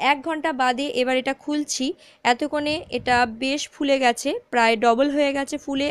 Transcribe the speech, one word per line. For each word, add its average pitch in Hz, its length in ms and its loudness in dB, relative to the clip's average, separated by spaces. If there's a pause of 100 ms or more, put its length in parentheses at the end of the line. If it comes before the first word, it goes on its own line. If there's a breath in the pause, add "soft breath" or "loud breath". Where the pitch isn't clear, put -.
এক 285 200 2
ঘন্টা 320 320 -2
বাদে 254 380 0
এবার 254 260 0
এটা 262 160 -2
খুলছি। 294 520 -4 (400 soft breath)
এতক্ষণে 294 500 0 (160)
এটা 247 260 0 (180)
বেশ 269 340 -2
ফুলে 277 300 0
গেছে, 247 300 0 (200)
প্রায় 233 280 4
double 240 340 4
হয়ে 285 220 2
গেছে 277 240 -4
ফুলে, 277 340 -2